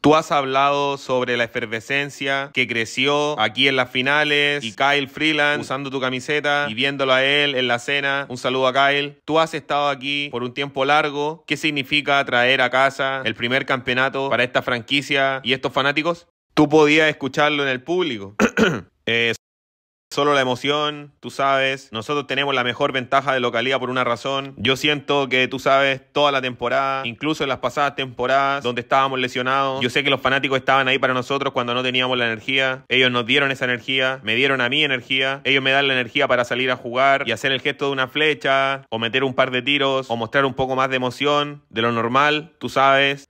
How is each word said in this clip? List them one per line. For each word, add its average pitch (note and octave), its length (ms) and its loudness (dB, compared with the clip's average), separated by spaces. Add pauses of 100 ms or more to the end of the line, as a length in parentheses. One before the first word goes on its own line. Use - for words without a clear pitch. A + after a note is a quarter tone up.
Tú D3 140 6
has D#3 160 2
hablado C#3 640 0
sobre B2 400 -2
la A#2+ 80 2
efervescencia C#3 1080 -6
que B2+ 140 0
creció C#3 720 -2
aquí A2 260 0
en C3+ 80 2
las B2+ 160 0
finales C#3+ 720 0
y A2+ 100 -8
Kyle C#3 360 0
Freeland D3 520 0
usando C#3 300 -6
tu C3+ 100 -6
camiseta C#3+ 720 -2
y A2+ 40 -8
viéndolo C3+ 380 0
a C3 120 4
él C#3+ 320 2
en B2+ 100 0
la A#2+ 140 0
cena. C#3 480 -2
Un B2 100 -10
saludo C3 300 0
a B2 40 0
Kyle. C#3+ 520 2
Tú D#3 160 2
has D#3+ 140 0
estado D3 340 -2
aquí C#3+ 420 -4
por B2 140 -6
un B2 100 -8
tiempo C#3 300 -4
largo. D3 640 0
¿Qué D3+ 80 -2
significa C#3+ 680 0
traer B2+ 360 2
a B2 100 2
casa C3+ 540 0
el A2+ 100 -2
primer C3 320 -2
campeonato C3 640 0
para A#2 140 2
esta B2+ 180 -2
franquicia C3+ 800 -2
y B2 100 0
estos B2+ 200 -2
fanáticos? C#3+ 560 -2 (260)
Tú D3+ 140 6
podías D#3 400 6
escucharlo D3 560 -2
en C#3 40 0
el B2+ 140 -4
público. B2+ 560 -4
<clears throat> C#3+ 480 0 (240)
Eh, A#2 220 2 (800)
solo D3 240 2
la C#3 60 4
emoción, D3 800 -2
tú A#2+ 100 -12
sabes, C3+ 640 -2
nosotros C3+ 340 -4
tenemos C#3 280 -2
la B2 100 0
mejor B2+ 280 -2
ventaja C3 420 0
de C3 60 0
localidad A#2+ 380 0
por B2 120 -4
una B2+ 140 0
razón. C#3 520 -4
Yo B2+ 200 0
siento C#3+ 520 0
que, B2+ 200 2
tú C3 100 -6
sabes, C3+ 420 2 (120)
toda D3 200 2
la C3+ 80 0
temporada, C3 680 -2
incluso D3 380 -4
en C#3 60 -4
las B2 80 -4
pasadas C#3 360 -2
temporadas C3+ 680 0
donde B2 160 -2
estábamos C3+ 380 2
lesionados, C3 640 -2
yo B2 80 0
sé C#3+ 120 0
que C#3 80 0
los C3 100 0
fanáticos C3+ 380 0
estaban C3+ 300 2
ahí C3+ 100 2
para C3 160 0
nosotros C3+ 380 -2
cuando A#2+ 220 -2
no B2+ 80 -2
teníamos B2+ 340 0
la A#2+ 100 0
energía. C3 600 -2
Ellos B2+ 220 4
nos B2 160 -2
dieron C#3 240 2
esa C3 160 -4
energía, C3 560 -2
me A2 120 -2
dieron C3+ 260 2
a A#2+ 80 0
mí D3 140 0
energía. C3+ 600 -2
Ellos C3+ 180 2
me C3+ 80 0
dan C#3 180 2
la C3 60 0
energía B2+ 320 0
para B2 180 2
salir B2+ 260 -2
a B2+ 60 0
jugar C3+ 500 0
y A2+ 60 -2
hacer C3+ 200 -2
el C3 80 -2
gesto C#3+ 260 -4
de C#3 60 0
una C3 160 -2
flecha, C3+ 840 0
o A#2 80 -6
meter A#2 260 -2
un C3 100 -2
par C3 160 2
de B2+ 120 -2
tiros, C3+ 480 0
o A#2 60 -2
mostrar B2+ 300 0
un B2+ 80 -2
poco C3 200 -2
más C3 160 0
de C3 60 -2
emoción D3 720 -2
de A2+ 140 -4
lo A#2 100 2
normal, C#3 680 0
tú B2 100 -8
sabes. C#3 600 2